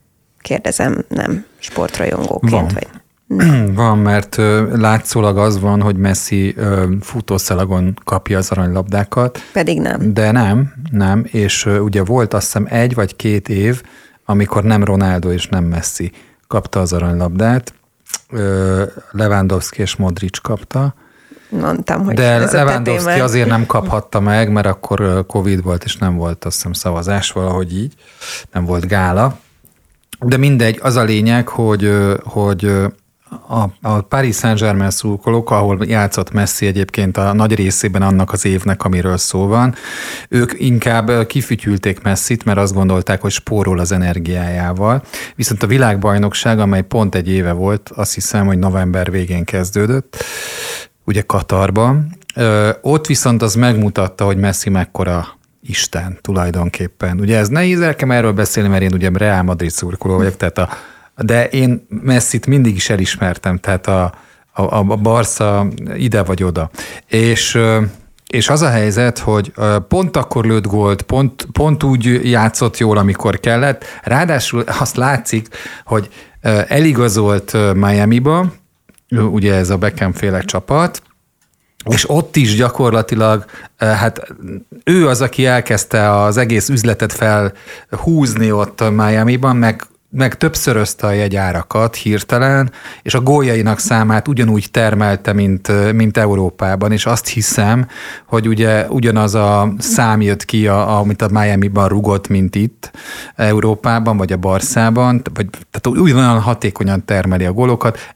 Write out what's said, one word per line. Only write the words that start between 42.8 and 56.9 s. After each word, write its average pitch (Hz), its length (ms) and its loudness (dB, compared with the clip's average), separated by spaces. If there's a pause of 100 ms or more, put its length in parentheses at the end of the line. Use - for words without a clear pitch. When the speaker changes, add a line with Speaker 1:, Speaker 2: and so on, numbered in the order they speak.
Speaker 2:
hogy 101 100 -2
spórol 95 480 -2
az 85 120 -2
energiájával. 90 1120 -2 (320)
Viszont 113 280 -2
a 107 40 2
világbajnokság, 104 920 2
amely 98 220 2
pont 101 340 -2
egy 90 140 -2
éve 92 220 0
volt, 95 440 -2
azt - 180 -4
hiszem, 98 320 -2
hogy 98 120 2
november 92 540 0
végén 90 340 -2
kezdődött, 104 800 -2 (800)
ugye 104 160 0
Katarban, 107 960 0 (180)
ö, 107 340 2 (120)
ott 151 260 0
viszont 120 340 2
az 107 140 0
megmutatta, 107 720 0
hogy 98 120 2
Messi 98 320 0
mekkora 87 580 -2 (340)
isten - 600 -6
tulajdonképpen. 90 960 -2